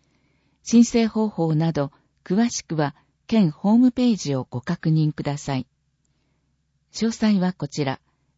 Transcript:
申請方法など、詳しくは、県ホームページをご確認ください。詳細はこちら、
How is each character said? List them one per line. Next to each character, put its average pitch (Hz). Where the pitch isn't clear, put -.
申 233
請 226
方 220
法 165
な 165
ど、 143
詳 226
し -
く 165
は、 143
県 208
ホ 202
ー -
ム 254
ペ 247
ー 190
ジ 143
を 127
ご 123
確 170
認 156
く -
だ 143
さ 139
い。 127
詳 226
細 214
は 180
こ 147
ち 147
ら、 151